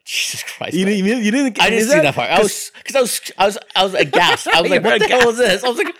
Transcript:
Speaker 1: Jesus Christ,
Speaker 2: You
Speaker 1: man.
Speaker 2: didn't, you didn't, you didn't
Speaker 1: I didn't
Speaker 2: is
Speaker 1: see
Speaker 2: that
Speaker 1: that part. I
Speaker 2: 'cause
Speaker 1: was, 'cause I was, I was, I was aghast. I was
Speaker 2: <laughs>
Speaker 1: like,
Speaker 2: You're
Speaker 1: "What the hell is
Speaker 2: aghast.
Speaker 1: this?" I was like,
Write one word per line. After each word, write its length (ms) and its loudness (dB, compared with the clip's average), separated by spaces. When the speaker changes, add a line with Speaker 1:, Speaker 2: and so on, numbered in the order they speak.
Speaker 1:
Jesus 400 -6
Christ, 300 -10
Speaker 2:
You 100 0
Speaker 1:
man. 100 0
Speaker 2:
didn't, 120 0
you 80 2
didn't, 100 -2
you 80 0
didn't 280 0
Speaker 1:
I 100 2
didn't 100 2
Speaker 2:
is 80 0
Speaker 1:
see 80 4
Speaker 2:
that 60 4
Speaker 1:
that 120 2
part. 160 -4
I 60 2
Speaker 2:
'cause 80 4
Speaker 1:
was, 280 -6
'cause 120 -4
I 40 2
was, 200 -2
I 80 4
was, 120 -2
I 80 2
was 100 -4
aghast. 520 0
I 140 2
was 100 0
Speaker 2:
<laughs> 0 -
Speaker 1:
like, 120 2
Speaker 2:
You're 100 2
Speaker 1:
"What 80 2
the 80 2
hell 220 2
is 100 -2
Speaker 2:
aghast. 120 2
Speaker 1:
this?" 120 -2
I 40 -2
was 100 -4
like, 220 -4